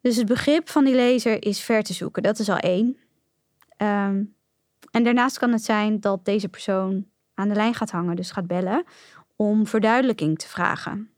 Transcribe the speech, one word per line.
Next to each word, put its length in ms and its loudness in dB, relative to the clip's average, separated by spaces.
Dus 140 2
het 100 2
begrip 440 2
van 160 4
die 100 4
lezer 480 2
is 160 -2
ver 240 0
te 100 -8
zoeken, 300 -6
dat 160 0
is 100 -2
al 80 2
één. 400 0
Ehm, 460 0
en 120 2
daarnaast 340 2
kan 140 0
het 120 0
zijn 360 0
dat 260 -2
deze 240 -2
persoon 560 -4
aan 160 -4
de 60 -2
lijn 180 0
gaat 180 -6
hangen, 240 -2
dus 160 -8
gaat 160 -6
bellen, 360 -2
om 320 2
verduidelijking 680 2
te 100 -14
vragen. 720 -4